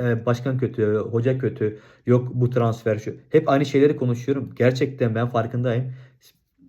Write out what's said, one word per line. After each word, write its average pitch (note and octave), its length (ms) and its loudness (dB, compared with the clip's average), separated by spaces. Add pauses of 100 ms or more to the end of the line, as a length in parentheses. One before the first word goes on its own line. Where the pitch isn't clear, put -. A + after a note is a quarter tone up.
e, A#2 240 -2
başkan B2+ 320 0
kötü, G#2+ 380 0
hoca A#2 420 0
kötü, G#2+ 400 -2 (280)
yok B2 280 4
bu B2 160 2
transfer A2+ 480 0
şu. - 180 -10 (120)
Hep D#3 200 4
aynı C#3 180 2
şeyleri C#3 300 4
konuşuyorum. B2+ 600 -4
Gerçekten B2+ 580 0
ben A#2 140 -2
farkındayım. A#2+ 640 -2 (760)